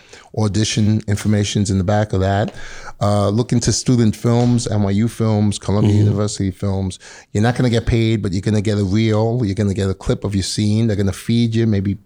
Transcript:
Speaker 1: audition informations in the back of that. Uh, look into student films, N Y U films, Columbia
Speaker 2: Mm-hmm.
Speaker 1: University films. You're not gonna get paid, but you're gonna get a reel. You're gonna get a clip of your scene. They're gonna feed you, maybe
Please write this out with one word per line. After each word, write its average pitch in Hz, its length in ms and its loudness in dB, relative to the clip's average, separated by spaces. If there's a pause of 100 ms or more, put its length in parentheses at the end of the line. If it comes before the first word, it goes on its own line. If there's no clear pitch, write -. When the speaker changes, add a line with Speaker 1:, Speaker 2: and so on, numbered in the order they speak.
(380)
Speaker 1:
audition 107 680 0
informations 104 640 0
in 95 80 2
the 95 60 0
back 104 300 0
of 95 80 0
that. 98 320 0 (480)
Uh, 101 280 2
look 117 220 0
into 117 200 0
student 117 440 2
films, 120 520 2
N 107 160 0
Y 98 80 0
U 107 160 0
films, 107 520 0
Columbia 104 320 2
Speaker 2:
Mm-hmm. 104 140 4
Speaker 1:
University 101 460 0
films. 95 460 -4 (360)
You're 104 100 2
not 120 120 2
gonna 127 140 0
get 113 160 0
paid, 113 380 0
but 98 100 -2
you're 95 80 -2
gonna 107 200 0
get 104 180 0
a 104 40 0
reel. 110 600 0
You're 98 100 -2
gonna 101 200 0
get 98 160 -2
a - 20 -2
clip - 300 -4
of 101 120 -4
your 98 80 0
scene. 107 440 0
They're 104 80 0
gonna 98 160 0
feed 117 420 0
you, 113 140 2
maybe 98 380 0